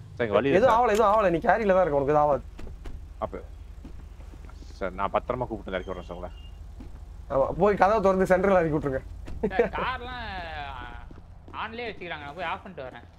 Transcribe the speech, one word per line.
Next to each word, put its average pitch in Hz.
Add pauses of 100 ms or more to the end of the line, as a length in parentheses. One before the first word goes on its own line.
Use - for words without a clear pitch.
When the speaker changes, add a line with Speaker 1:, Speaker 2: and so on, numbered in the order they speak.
(180)
Speaker 1:
சார், 120
இங்க 101
வழி 123
Speaker 2:
எதுவும் 147
Speaker 1:
இருக்கு 220
சார். 226
Speaker 2:
ஆவல, 233
எதுவும் 214
ஆவல, 208
நீ 170
கேரியில 196
தான் 185
இருக்க, 147
உனக்கு 139
எதுவும் 147
ஆகாது. 139 (840)
Speaker 1:
அப்ப 95 (1400)
சார், 92
நான் 98
பத்திரமா 123
கூப்பிட்டு 101
இறக்கி 92
விடுறேன் 110
சார் 87
உங்களை. 90 (1000)
Speaker 2:
ஆமா, 135 (140)
போய் 202
கதவை 202
திறந்து 190
சென்ட்ரல் 190
இறக்கி 160
விட்டுருங்க. 135 (480)
Speaker 3:
சார், 196
கார்லாம் 247 (1400)
ஆன்லயே 226
வச்சுக்கிறாங்க, 165
நான் 143
போய் 170
ஆஃப் 190
பண்ணிட்டு 151
வரேன். 120 (140)